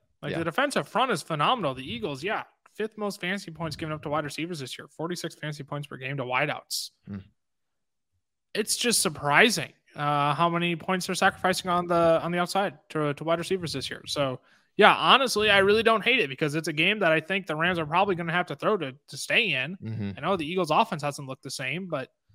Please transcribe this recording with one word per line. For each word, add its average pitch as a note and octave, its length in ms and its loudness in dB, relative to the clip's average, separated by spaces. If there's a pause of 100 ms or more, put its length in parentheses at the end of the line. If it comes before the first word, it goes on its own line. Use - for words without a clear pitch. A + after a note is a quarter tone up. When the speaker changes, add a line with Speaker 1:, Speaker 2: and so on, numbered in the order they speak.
(240)
Speaker 1:
Like, C#3+ 80 -6
Speaker 2:
Yeah. E3+ 80 -4
Speaker 1:
the E3 60 -4
defensive G3+ 420 0
front B3 240 0
is E3 100 -2
phenomenal. D#3+ 540 0
The C3 80 -10
Eagles, D#3+ 400 -8
yeah, F#3 200 -4 (320)
fifth A3 220 -8
most G3+ 220 -6
fantasy F#3 320 -6
points D#3+ 240 -8
given D#3 180 -6
up D3+ 100 -8
to D3+ 60 -8
wide D3+ 140 0
receivers D#3 360 -8
this B2+ 180 -10
year. - 100 -16
Forty-six E3+ 480 -8
fantasy D3 280 -10
points D3 240 -8
per C3+ 100 -12
game C3 200 -8
to C3 60 -4
wideouts. B2+ 680 -2 (180)
Speaker 2:
Mm. G2 140 -10 (1300)
Speaker 1:
It's - 240 -2
just A#3 240 0
surprising, D#3 720 4 (220)
uh, D3 380 2
how E3+ 160 2
many E3+ 260 0
points F#3 320 -4
they're F#3 80 -4
sacrificing F#3 540 2
on F3 180 0
the, E3+ 360 4
on E3+ 80 -4
the F3 80 0
outside F3 380 -2 (120)
to, D3 240 -2
to D3+ 100 -12
wide E3 160 0
receivers E3+ 340 -4
this C3+ 160 -6
year. - 180 -12
So, C3+ 320 -2 (380)
yeah, F#3+ 180 10
honestly, G#3+ 540 4
I G3+ 100 6
really G#3 240 6
don't A3 200 4
hate B3 160 2
it C#3+ 100 0
because D3 260 -2
it's D#3+ 120 -4
a D#3+ 60 -2
game F#3 260 2
that E3+ 120 4
I D#3+ 80 4
think F#3+ 280 -4
the D#3 80 -4
Rams E3+ 240 0
are D#3 60 -2
probably F3+ 300 2
gonna E3+ 160 -4
have F3+ 160 0
to D3 80 -8
throw F#3+ 220 0
to, C3+ 160 -6 (160)
to C3+ 80 -14
stay F#3 360 0
in. C#3 240 -4
Speaker 2:
Mm-hmm. A2 400 -6
Speaker 1:
I C3 40 -14
know F#3 140 0
the D#3 140 -4
Eagles' F3+ 220 -2
offense F3+ 320 2
hasn't C#3+ 240 -6
looked C3 160 -12
the C3+ 80 -12
same, D3 360 -6
but C#3 220 -6 (260)